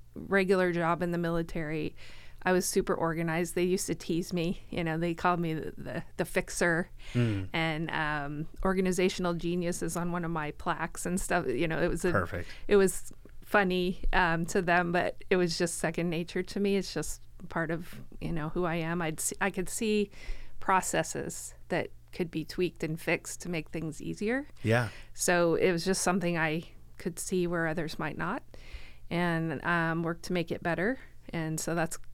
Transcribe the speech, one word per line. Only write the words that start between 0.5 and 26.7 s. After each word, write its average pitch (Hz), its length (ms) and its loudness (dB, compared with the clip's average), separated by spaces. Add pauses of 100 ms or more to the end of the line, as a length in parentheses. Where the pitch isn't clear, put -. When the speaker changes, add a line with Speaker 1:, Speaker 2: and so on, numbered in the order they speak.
Speaker 1:
job 165 300 2
in 175 100 0
the 175 60 0
military. 165 800 -2 (520)
I 185 60 6
was 185 120 4
super 190 280 2
organized. 165 640 0
They 175 80 4
used 185 240 2
to 170 80 -2
tease 170 360 -2
me, 170 380 0
you 180 140 -2
know, 160 160 0
they 170 160 0
called 175 240 2
me 165 160 0
the, - 220 -4
the, - 260 -6 (140)
the 185 80 0
fixer 175 640 2 (240)
Speaker 2:
Mm. 104 380 2
Speaker 1:
and, 160 400 0
um, 151 560 -2 (160)
organizational 185 680 2
genius 170 480 -2
is 165 160 -2
on 175 160 0
one 175 100 -2
of 165 80 -2
my 151 200 -2
plaques 160 560 -4
and 185 120 0
stuff. 175 280 2
You 135 200 2
know, 160 140 0
it 175 80 4
was 165 160 0
a, 180 60 2
Speaker 2:
Perfect. 90 360 0 (200)
Speaker 1:
it 208 100 6
was 190 340 4 (320)
funny, 185 580 4 (120)
um, 170 340 4
to 196 140 2
them, 175 300 4
but - 400 0
it 190 60 8
was 175 200 4
just 175 220 0
second 170 320 0
nature 175 320 -2
to - 160 -4
me. 196 180 4
It's 185 160 -2
just - 280 -4 (280)
part 165 220 -2
of, 170 240 -4 (260)
you 160 100 -2
know, 156 180 -2
who 175 160 0
I 165 100 0
am. 170 260 -2
I'd 160 180 -2
see, - 220 -4
I 196 80 2
could 180 200 -4
see 214 400 2 (500)
processes - 920 0 (160)
that 165 200 0 (220)
could 175 200 -2
be 160 120 -4
tweaked 170 400 -2
and 160 160 -2
fixed - 420 -2
to 175 80 -6
make 165 200 -4
things 160 320 -6
easier. 220 460 -2 (160)
Speaker 2:
Yeah. 113 260 4 (240)
Speaker 1:
So 175 420 4
it - 160 4
was 170 140 0
just 190 160 2
something 175 360 2
I 160 260 0 (340)